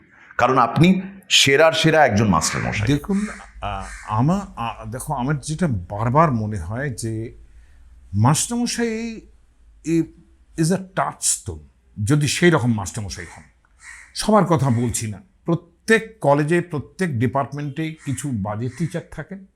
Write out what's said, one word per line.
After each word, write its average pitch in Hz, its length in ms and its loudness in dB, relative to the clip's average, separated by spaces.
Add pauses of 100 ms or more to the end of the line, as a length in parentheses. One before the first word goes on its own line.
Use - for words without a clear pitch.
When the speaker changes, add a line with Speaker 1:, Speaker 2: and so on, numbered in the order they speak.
(380)
Speaker 1:
কারণ 127 200 4
আপনি 165 420 4 (280)
সেরার 151 440 6
সেরা 156 340 4
একজন 107 220 4
মাস্টার 80 340 2
মশাই। 104 240 -2
Speaker 2:
দেখুন, 196 400 0 (340)
আহ, 98 260 -8 (220)
আমা-, 165 480 0
আ-, 113 340 -8
দেখো, 127 240 -8
আমার 135 260 -2
যেটা 156 300 -4
বারবার 120 600 0
মনে 107 260 -4
হয় 113 320 -6
যে 113 460 -8 (760)
মাস্টারমশাই 226 1080 0 (640)
ই-, 165 180 2 (560)
is 160 80 2
a 185 120 0 (180)
touchstone, - 640 -4 (460)
যদি 147 240 2
সেই 175 220 4
রকম 123 240 2
মাস্টারমশাই 98 520 -8 (100)
হন। 80 60 -20 (720)
সবার 214 300 4
কথা 139 260 2
বলছি 117 400 0
না, 98 120 -14 (220)
প্রত্যেক - 760 -2
কলেজে, 147 400 2
প্রত্যেক 156 580 -6
ডিপার্টমেন্টে 143 760 -4 (100)
কিছু 139 280 -6
বাজে 107 360 -4 (100)
টিচার 170 320 -4
থাকেন 190 460 -14